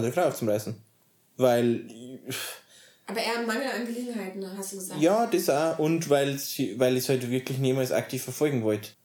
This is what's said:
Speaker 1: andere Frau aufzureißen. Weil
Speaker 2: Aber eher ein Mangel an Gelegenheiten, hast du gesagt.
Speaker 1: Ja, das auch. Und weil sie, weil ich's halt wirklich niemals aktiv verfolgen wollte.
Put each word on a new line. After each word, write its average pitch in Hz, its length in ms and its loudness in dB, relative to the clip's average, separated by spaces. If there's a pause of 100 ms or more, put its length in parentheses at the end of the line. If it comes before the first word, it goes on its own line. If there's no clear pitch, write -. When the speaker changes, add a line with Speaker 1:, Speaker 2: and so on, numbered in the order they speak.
Speaker 1:
andere 120 80 0
Frau 175 140 2
aufzureißen. 110 480 -2 (600)
Weil 120 500 4 (1200)
Speaker 2:
Aber 202 120 -6
eher 226 180 -2
ein 233 60 -4
Mangel 240 260 -2
an 220 140 -4
Gelegenheiten, 220 600 -8 (120)
hast 196 160 -10
du 196 40 -10
gesagt. 185 240 -8
Speaker 1:
Ja, 202 260 4
das 175 220 0
auch. 156 300 2
Und 160 300 2
weil 139 280 4
sie, 120 420 -4
weil 127 180 4
ich's 127 120 -2
halt 123 220 2
wirklich 131 260 -2
niemals 131 360 2
aktiv 123 300 0
verfolgen 135 400 0
wollte. 107 260 0 (160)